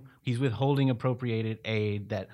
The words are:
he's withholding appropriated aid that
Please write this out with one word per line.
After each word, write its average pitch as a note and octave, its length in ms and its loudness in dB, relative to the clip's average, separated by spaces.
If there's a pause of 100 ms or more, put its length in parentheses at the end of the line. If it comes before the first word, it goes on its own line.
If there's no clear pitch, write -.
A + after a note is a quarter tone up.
(240)
he's A#2+ 160 -2
withholding C3+ 500 2
appropriated A2+ 760 0
aid G#2 440 -2
that G2 240 -4